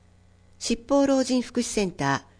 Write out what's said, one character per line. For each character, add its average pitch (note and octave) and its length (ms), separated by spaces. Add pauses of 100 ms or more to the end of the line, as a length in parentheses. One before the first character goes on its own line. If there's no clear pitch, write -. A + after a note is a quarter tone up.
(580)
七 A#3 200
宝 C#4 280
老 C4+ 180
人 B3+ 200
福 - 160
祉 A#3+ 40
セ G#3+ 220
ン F3 60
タ C#3+ 140
ー、 C#3 160 (180)